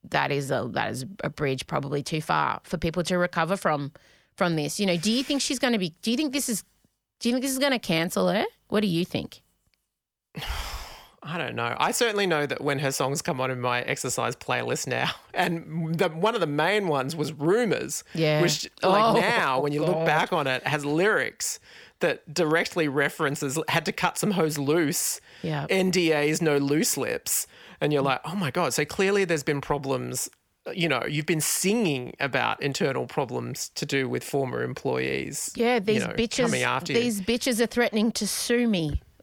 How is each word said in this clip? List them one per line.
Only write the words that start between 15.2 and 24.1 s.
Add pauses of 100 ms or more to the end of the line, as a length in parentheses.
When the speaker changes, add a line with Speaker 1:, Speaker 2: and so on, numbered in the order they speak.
Speaker 2:
<laughs>
and
the,
one
of
the
main
ones
was
Rumours, (100)
Speaker 1:
Yeah.
Speaker 2:
which, (140)
like,
Speaker 1:
Oh,
Speaker 2:
now,
when
you
look
Speaker 1:
God.
Speaker 2:
back
on
it,
has
lyrics (420)
that
directly
references, (120)
"Had
to
cut